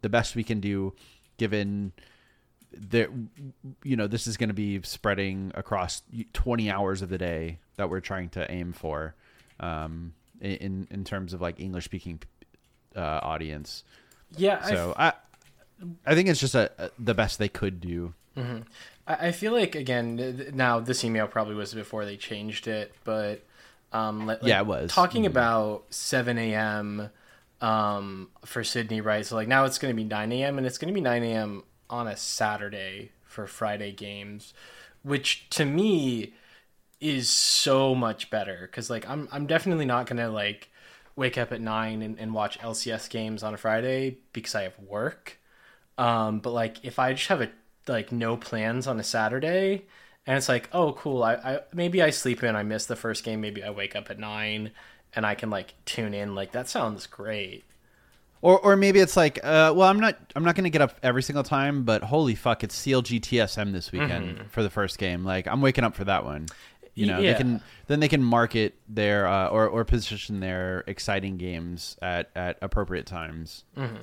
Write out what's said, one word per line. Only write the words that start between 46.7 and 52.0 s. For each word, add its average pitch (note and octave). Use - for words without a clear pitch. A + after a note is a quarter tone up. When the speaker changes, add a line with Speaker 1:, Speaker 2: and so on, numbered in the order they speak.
Speaker 2:
if -
I C3
just C3+
have E3+
a, A2
like, A#2
no A#2
plans A#2
on B2
a -
Saturday D#3+
and C3+
it's C3+
like, B2
"Oh, E3
cool, C3+
I, A2+
I, C3
maybe F3